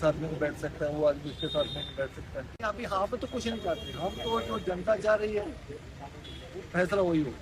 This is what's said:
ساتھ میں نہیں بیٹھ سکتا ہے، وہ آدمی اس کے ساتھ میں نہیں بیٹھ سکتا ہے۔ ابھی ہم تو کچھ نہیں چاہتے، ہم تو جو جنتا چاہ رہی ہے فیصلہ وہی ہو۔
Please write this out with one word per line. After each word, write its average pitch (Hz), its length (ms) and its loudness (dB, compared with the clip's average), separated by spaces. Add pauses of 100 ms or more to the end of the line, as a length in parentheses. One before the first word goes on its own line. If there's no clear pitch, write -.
ساتھ 156 160 6
میں 160 120 -2
نہیں 151 120 -2
بیٹھ 147 180 0
سکتا 151 300 -2
ہے، 147 60 -2
وہ 151 140 6
آدمی 147 220 0
اس - 100 -8
کے 165 120 -2
ساتھ 147 220 4
میں 143 80 -4
نہیں - 140 -8
بیٹھ 135 160 -2
سکتا - 280 -8
ہے۔ - 40 -8 (180)
ابھی 214 240 -2
ہم 196 340 2
تو 262 100 -2
کچھ 240 160 -2
نہیں 226 180 -2
چاہتے، 151 280 0
ہم 147 160 -2 (160)
تو 226 220 2
جو 220 200 0
جنتا 180 300 2
چاہ 214 200 4
رہی 214 220 2
ہے 196 60 0 (1300)
فیصلہ 185 280 4
وہی 170 220 6
ہو۔ 127 80 0 (120)